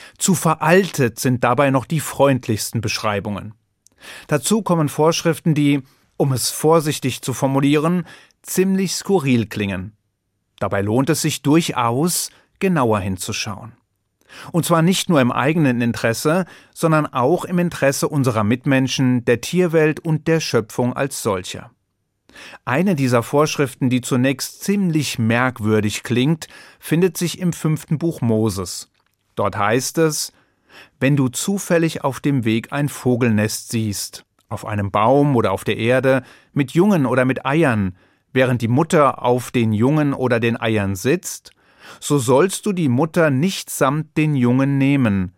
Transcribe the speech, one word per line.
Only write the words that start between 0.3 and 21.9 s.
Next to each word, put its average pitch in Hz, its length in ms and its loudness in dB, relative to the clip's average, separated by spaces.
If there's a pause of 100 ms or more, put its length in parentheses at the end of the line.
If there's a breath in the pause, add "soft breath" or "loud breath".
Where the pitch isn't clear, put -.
veraltet 156 840 0
sind 127 240 0
dabei 127 260 2
noch 131 160 0
die 160 140 -2
freundlichsten 123 800 0
Beschreibungen. 104 720 -6 (720 loud breath)
Dazu 196 380 0
kommen 165 260 0
Vorschriften, 160 640 0
die, 143 300 2 (340 soft breath)
um 143 160 0
es - 160 -2
vorsichtig 151 720 0
zu 131 120 -6
formulieren, 147 720 0 (340 loud breath)
ziemlich 190 540 0
skurril 135 500 0
klingen. 98 480 -6 (680)
Dabei 101 220 -2
lohnt 117 300 0
es 147 100 0
sich - 220 -4
durchaus, 143 880 0 (260 soft breath)
genauer 131 420 2
hinzuschauen. 104 720 -8 (800 loud breath)
Und 165 140 0
zwar 165 160 2
nicht 180 260 2
nur 156 140 4
im 120 100 2
eigenen 131 500 2
Interesse, 123 640 0 (280 loud breath)
sondern 156 320 2
auch 139 400 0
im 180 140 -2
Interesse 160 480 0
unserer 127 360 0
Mitmenschen, 127 800 0
der 120 160 2
Tierwelt 160 600 0
und 156 280 -4
der 160 120 2
Schöpfung 123 540 -2
als 135 280 -6
solcher. 95 480 -6 (960 loud breath)